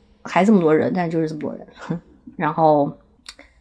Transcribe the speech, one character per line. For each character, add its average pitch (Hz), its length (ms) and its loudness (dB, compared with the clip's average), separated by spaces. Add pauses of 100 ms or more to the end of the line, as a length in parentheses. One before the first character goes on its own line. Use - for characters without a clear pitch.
(240)
还 175 200 0
这 220 80 4
么 202 80 6
多 156 140 4
人？ 123 200 2
但 175 140 -2
就 165 120 -4
是 160 80 -2
这 156 60 -10
么 151 60 -12
多 131 140 -10
人。 - 460 -12 (180)
<laughs> - 180 -20
然 156 160 -4
后， 151 460 2 (640)